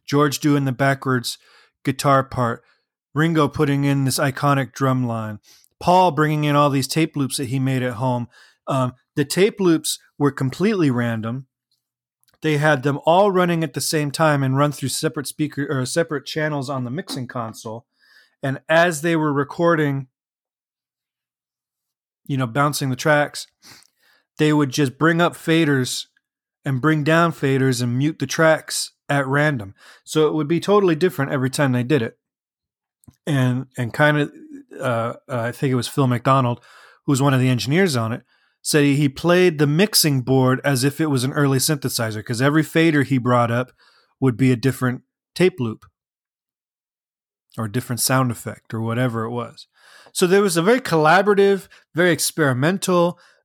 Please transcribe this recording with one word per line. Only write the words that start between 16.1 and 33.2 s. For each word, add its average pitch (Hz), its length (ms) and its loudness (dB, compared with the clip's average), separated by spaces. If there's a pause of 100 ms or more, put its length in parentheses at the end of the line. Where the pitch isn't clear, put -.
channels 151 440 -4
on 131 140 -6
the 120 80 -6
mixing 139 360 -8
console. 113 580 -10 (560)
And 139 260 -6
as 165 340 2
they 170 140 0
were 156 160 0
recording, 143 760 0 (2250)
you 147 100 -4
know, 131 120 -2
bouncing 139 420 -2
the 127 60 -2
tracks, - 520 -2 (920)
they 151 140 2
would 147 200 2
just 135 260 -2
bring 165 240 2
up 170 120 2
faders 147 760 -2 (580)
and 131 160 -2
bring 151 240 2
down 165 260 2
faders 131 500 0
and 120 160 -2
mute 147 220 -2
the 139 80 -4
tracks - 640 0 (160)
at 139 180 0
random. 135 480 -2 (300)
So 156 240 2
it 147 60 0
would 151 160 -2
be 170 100 0
totally 190 360 2
different 147 360 -2
every 131 180 -2
time 139 220 0
they 123 120 0
did 135 180 0
it. - 160 -8 (1080)